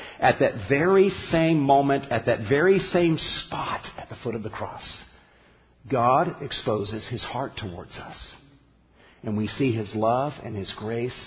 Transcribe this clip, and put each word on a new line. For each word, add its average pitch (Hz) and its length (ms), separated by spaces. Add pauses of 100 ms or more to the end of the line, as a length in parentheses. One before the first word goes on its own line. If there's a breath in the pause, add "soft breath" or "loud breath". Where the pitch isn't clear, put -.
(200 loud breath)
at 123 200
that 113 280
very 190 420 (220)
same 165 280
moment, 139 520
at 113 140
that 110 240
very 175 300
same 170 380
spot - 680 (120)
at - 120
the - 140
foot 117 120
of 110 80
the 107 60
cross, - 340 (1040 soft breath)
God 131 520
exposes 107 680
His 120 140
heart 127 340
towards 92 400
us. - 200 (1040 soft breath)
And 107 140
we 107 100
see 135 240
His 110 240
love 123 380 (100)
and 110 120
His 98 220
grace 117 500